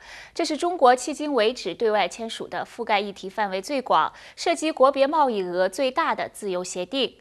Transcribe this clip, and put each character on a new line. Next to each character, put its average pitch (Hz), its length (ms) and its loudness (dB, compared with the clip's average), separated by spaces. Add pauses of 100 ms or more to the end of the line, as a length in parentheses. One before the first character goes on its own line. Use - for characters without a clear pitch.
(340)
这 339 100 -2
是 311 140 -2
中 349 200 -2
国 247 160 8
迄 262 200 -2
今 294 200 -6
为 226 200 4
止 185 200 -6
对 214 180 0
外 196 180 2
签 226 200 -10
署 - 160 -10
的 - 200 -6
覆 - 180 -12
盖 214 160 2
议 202 140 -6
题 190 160 -12
范 202 200 -4
围 190 120 -4
最 277 200 -4
广、 160 300 2 (240)
涉 - 180 0
及 302 160 -2
国 277 220 4
别 277 160 2
贸 294 220 4
易 208 120 -2
额 180 280 0
最 262 200 -2
大 269 240 0
的 180 140 -6
自 - 240 -8
由 180 100 -2
协 180 240 -6
定， 247 360 -4